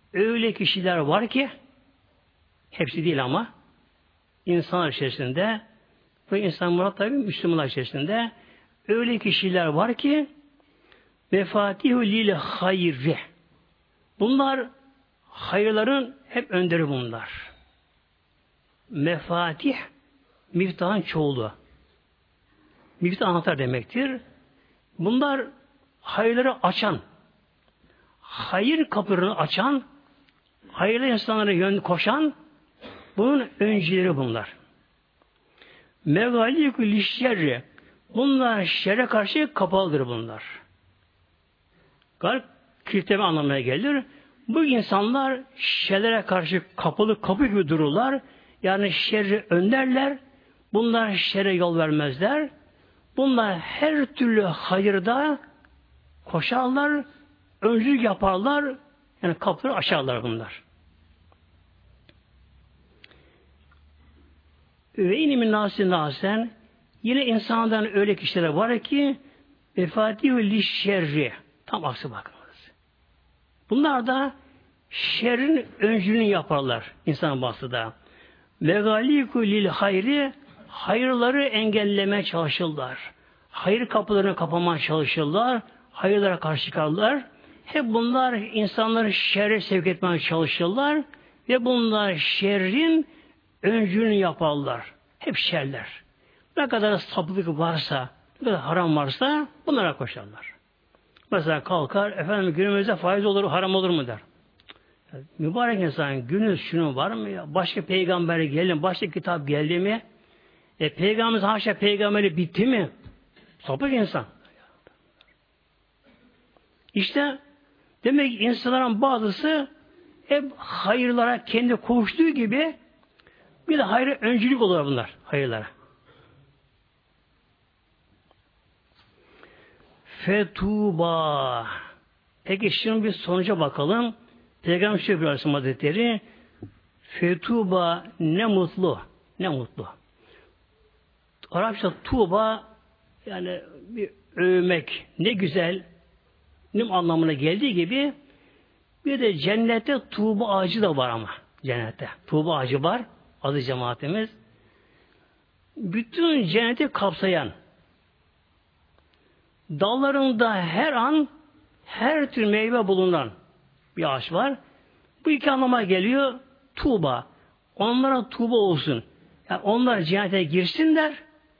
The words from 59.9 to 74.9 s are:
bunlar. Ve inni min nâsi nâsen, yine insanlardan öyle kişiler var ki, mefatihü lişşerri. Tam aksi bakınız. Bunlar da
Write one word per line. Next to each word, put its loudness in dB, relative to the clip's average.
bunlar. -8
Ve 2
inni 2
min 2
nâsi 2
nâsen, -2
yine 0
insanlardan 0
öyle 2
kişiler -2
var 0
ki, 0
mefatihü 2
lişşerri. 0
Tam -6
aksi -6
bakınız. -18
Bunlar 2
da 0